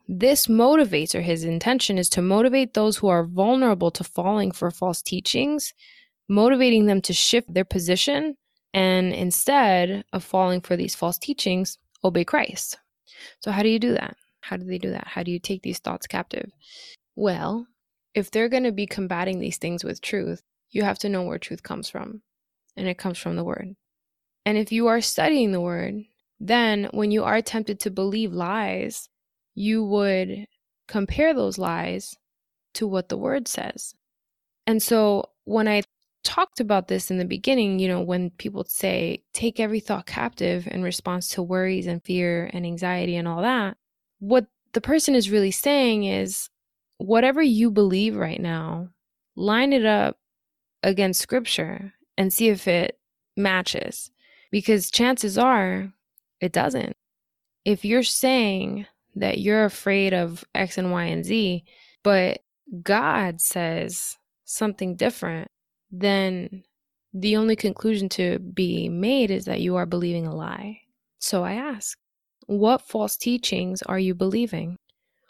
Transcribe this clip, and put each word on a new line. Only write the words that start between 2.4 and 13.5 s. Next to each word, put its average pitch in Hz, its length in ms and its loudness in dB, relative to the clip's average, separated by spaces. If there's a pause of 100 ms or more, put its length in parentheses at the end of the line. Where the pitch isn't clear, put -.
those 214 220 2
who 202 140 2
are 170 160 4
vulnerable 190 640 4
to - 120 -6
falling 196 480 0
for 170 200 -2
false 180 300 -4
teachings, 269 720 -2 (560)
motivating 233 560 6
them 196 160 4
to - 100 -2
shift 240 420 0
their 185 120 2
position, 277 720 0 (380)
and 185 400 2
instead 196 1000 2
of 185 100 -6
falling 180 380 2
for 175 160 0
these 175 180 -4
false 175 220 -2
teachings, 190 600 -2 (240)
obey 175 220 2
Christ. - 540 -2 (640)
So 208 100 -4